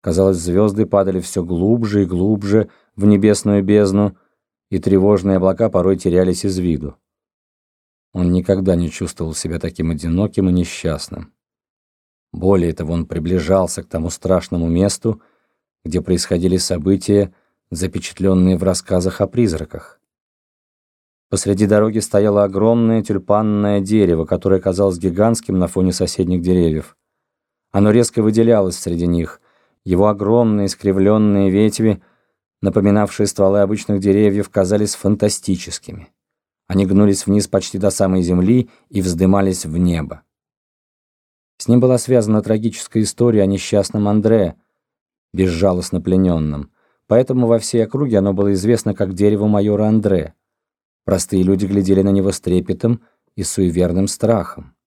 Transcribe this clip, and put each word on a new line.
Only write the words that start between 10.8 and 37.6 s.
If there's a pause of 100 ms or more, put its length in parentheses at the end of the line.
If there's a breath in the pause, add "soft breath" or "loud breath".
Более
того,
он
приближался
к
тому
страшному
месту, (640 soft breath)
где
происходили
события, (380)
запечатлённые
в
рассказах
о
призраках. (1300)
Посреди
дороги
стояло
огромное
тюльпанное
дерево,
которое
казалось
гигантским
на
фоне
соседних
деревьев. (760)
Оно
резко
выделялось
среди
них. (420)
Его
огромные
искривлённые
ветви – (600 soft breath)
напоминавшие
стволы
обычных
деревьев,
казались
фантастическими. (580)
Они
гнулись
вниз
почти